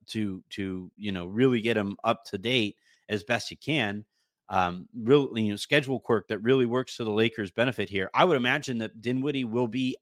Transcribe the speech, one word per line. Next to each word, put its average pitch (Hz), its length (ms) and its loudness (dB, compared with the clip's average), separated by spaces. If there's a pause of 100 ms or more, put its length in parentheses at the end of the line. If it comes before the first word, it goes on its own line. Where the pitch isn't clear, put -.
to, 101 440 -6
to, 92 460 -6
you 104 140 -6
know, 90 160 -4
really 120 340 2
get 110 160 0
him 101 280 -2
up 117 220 0
to - 100 -8
date 107 400 0 (320)
as 104 160 -4
best 120 260 -2
you - 60 -14
can. 107 480 -2 (460)
Um, 90 440 0
real, 127 400 2
you 110 160 0
know, 104 60 -4
schedule 135 420 0
quirk 107 300 0
that 107 120 -4
really 123 260 4
works 123 320 -4
to 120 60 -4
the 107 60 -2
Lakers' 110 400 0
benefit 113 380 0
here. 98 240 -4
I 139 120 6
would 175 120 4
imagine 127 420 0
that 110 220 -8
Dinwiddie 131 440 -2
will 120 220 0
be 127 360 -2